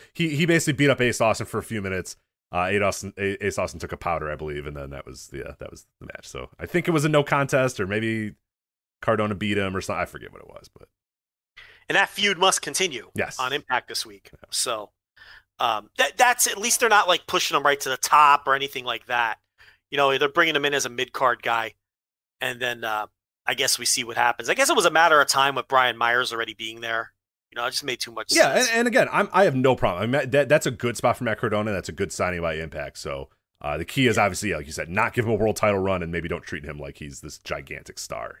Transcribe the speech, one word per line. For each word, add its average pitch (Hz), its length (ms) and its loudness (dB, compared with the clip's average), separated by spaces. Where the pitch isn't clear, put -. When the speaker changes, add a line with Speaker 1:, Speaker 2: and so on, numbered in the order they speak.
Speaker 1:
he, 160 220 -2
he 165 120 0
basically 160 260 2
beat 143 160 2
up 123 100 2
Ace 123 220 2
Austin 110 240 2
for 110 140 -6
a 98 40 -6
few 110 200 -6
minutes. 92 340 -6
Uh, 90 200 0
Ace 101 100 2
Austin, 98 360 -2
A-, 98 280 -4
Ace 95 140 -2
Austin 87 200 -4
took 95 120 -10
a 80 60 -10
powder, 78 340 -4
I 76 40 -6
believe, 73 300 -8
and 73 100 -10
then 69 140 -12
that 69 160 -14
was 65 220 -18
the, 65 200 -12
uh, - 120 -14
that - 100 -14
was - 160 -20
the - 60 -18
match. - 200 -16
So - 220 -12
I - 60 -12
think - 220 -2
it 175 40 0
was 156 140 2
a 156 40 2
no 147 140 4
contest, 139 560 0
or 98 60 0
maybe 110 480 -4
Cardona 107 320 0
beat 101 240 -2
him 95 180 -2
or 92 40 -4
something. 87 200 -4
I 87 40 -2
forget - 280 -16
what 50 80 -20
it - 80 -20
was, - 180 -20
but - 100 -20
Speaker 2:
And 151 80 0
that 196 140 4
feud 202 300 0
must 185 240 4
continue 147 520 -4
Speaker 1:
Yes. - 240 -6
Speaker 2:
on 131 140 -4
Impact 131 340 -4
this - 180 -6
week. 101 280 -20
Speaker 1:
Yeah. - 60 -20
Speaker 2:
So, 110 400 -6
um, 113 300 0
that, - 180 2
that's, 240 300 4
at 226 100 -2
least 220 220 0
they're 240 100 4
not, 202 180 6
like, 175 200 2
pushing 170 280 0
him 139 80 4
right 143 180 4
to 135 80 -4
the 131 80 -2
top 147 500 6
or 135 80 4
anything 139 280 -6
like 120 220 -6
that. 120 320 0
You 143 60 -4
know, 139 200 4
they're 143 100 2
bringing 160 280 2
him 143 100 0
in 143 80 0
as 131 120 0
a 123 40 -4
mid-card 123 540 -2
guy, 113 320 -2
and 127 180 -4
then, 120 240 -4
uh, 107 220 -4
I 127 40 2
guess 127 260 0
we 120 60 -6
see 127 180 0
what 113 140 -10
happens. 120 320 0
I 175 60 2
guess 277 140 2
it 339 60 4
was 170 100 4
a 165 60 4
matter 156 300 6
of 135 80 4
time 139 260 2
with 123 140 -6
Brian 127 280 4
Myers 117 360 0
already 113 200 -6
being 113 280 -14
there. 113 320 -6
You - 60 -18
know, 120 100 -4
it 127 60 -4
just - 140 -6
made 127 160 -4
too 120 100 -10
much 110 240 -10
Speaker 1:
Yeah, 165 180 6
Speaker 2:
sense. 240 140 2
Speaker 1:
and, 233 120 0
and 240 100 2
again, 214 200 4
I'm, 190 220 0
I 196 140 6
have 143 100 2
no 131 180 4
problem. 101 300 0
I 147 60 0
mean, 131 120 -4
that, 139 180 2
that's 147 160 4
a 143 60 -2
good 120 260 -4
spot 120 180 2
for - 80 -8
Matt 110 160 -2
Cardona. 107 320 -2
That's 92 160 -6
a 90 60 -10
good 87 180 -4
signing 90 300 -2
by 82 140 -2
Impact. 78 420 -10
So, 69 320 -10
uh, 73 160 -4
the 87 80 -4
key 131 220 0
is 113 100 2
Speaker 2:
Yeah. 110 80 4
Speaker 1:
obviously, 95 280 -2
like 76 120 -6
you 78 80 -14
said, 78 160 -8
not 110 240 0
give 120 100 0
him 113 80 0
a 110 40 2
world 104 200 2
title 104 240 2
run, 95 240 0
and 82 80 -6
maybe 85 160 -4
don't 87 160 -6
treat 76 220 -10
him 73 120 -12
like 71 200 -12
he's 69 240 -14
this 73 160 -16
gigantic 71 600 -12
star. - 420 -10